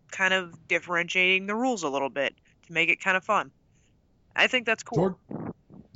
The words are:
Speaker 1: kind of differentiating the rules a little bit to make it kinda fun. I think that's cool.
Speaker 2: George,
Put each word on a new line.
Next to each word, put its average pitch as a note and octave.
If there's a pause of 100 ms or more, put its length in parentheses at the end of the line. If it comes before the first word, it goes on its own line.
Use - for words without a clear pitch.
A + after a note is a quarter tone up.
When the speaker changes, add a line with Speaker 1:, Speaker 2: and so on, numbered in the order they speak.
(100)
Speaker 1:
kind F#3+
of F3
differentiating F3+
the G#3
rules A#3
a D3
little C3+
bit C3+ (320)
to E3
make E3
it -
kinda F#3
fun. F3 (840)
I G3+
think B3
that's A3
cool. -
Speaker 2:
George, F#3 (800)